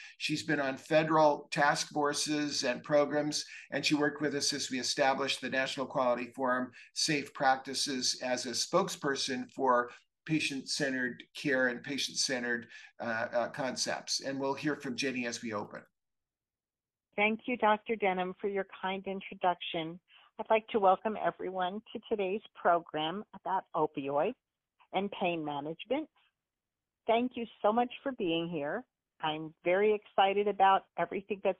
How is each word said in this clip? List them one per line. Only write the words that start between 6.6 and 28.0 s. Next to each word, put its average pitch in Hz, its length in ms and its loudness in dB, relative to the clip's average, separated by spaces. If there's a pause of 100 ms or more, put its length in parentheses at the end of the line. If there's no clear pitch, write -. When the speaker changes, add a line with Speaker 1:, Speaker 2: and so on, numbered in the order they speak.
Speaker 1:
Safe 143 400 -2
Practices 131 920 0
as 127 220 -2
a 120 60 -4
spokesperson 135 1000 -2
for 120 380 2 (360)
patient-centered 135 960 -2 (140)
care 131 320 2
and 120 160 -4
patient-centered, 123 840 -4 (340)
uh, 113 320 -2
uh, 120 160 0
concepts. 123 720 -4
And 135 180 -6
we'll 139 140 0
hear 143 240 -2
from 127 180 -6
Jenny 123 300 -4
as 117 160 -6
we 113 120 -6
open. - 280 -6 (1400)
Speaker 2:
Thank 214 280 2
you, 247 120 -2
Doctor 214 380 2
Denham, 185 440 0
for 214 80 -4
your 196 200 -2 (140)
kind 196 240 -4
introduction. 180 920 -4 (400)
I'd 220 100 -6
like 220 200 2
to 233 100 0
welcome 196 420 4
everyone 180 600 -2 (100)
to 240 80 -10 (100)
today's 208 320 -2 (140)
program 175 680 0 (120)
about 185 300 -4 (100)
opioids 151 600 0 (580)
and 196 180 -2
pain 175 320 -2
management. 156 640 -6 (1000)
Thank 240 280 2
you 233 100 -6 (160)
so 208 100 4
much 240 180 2 (120)